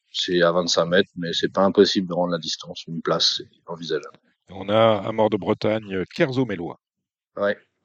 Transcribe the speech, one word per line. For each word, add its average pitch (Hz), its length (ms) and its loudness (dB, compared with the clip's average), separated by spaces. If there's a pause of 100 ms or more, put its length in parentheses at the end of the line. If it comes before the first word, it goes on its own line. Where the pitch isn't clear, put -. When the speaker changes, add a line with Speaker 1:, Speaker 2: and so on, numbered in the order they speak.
(120)
Speaker 1:
C'est 87 300 0
à 85 100 6
vingt-cinq 85 340 0
mètres, 90 300 2
mais 85 160 -4
c'est - 200 -2
pas 95 100 2
impossible 98 460 4
de 87 60 -6
rendre 87 180 -2
la 85 60 -2
distance. 80 500 -10
Une 82 140 -8
place, - 360 0
c'est - 100 -16 (180)
envisageable. 82 520 -8 (300)
Speaker 2:
On 95 200 -12
a 110 300 6
à 110 140 -6
Mort 110 160 4
de 104 80 0
Bretagne, 107 560 -2
euh, 92 120 -2 (100)
Kerzo 131 320 -2
Mélois. 85 320 -6 (580)
Speaker 1:
Ouais. 101 200 0 (280)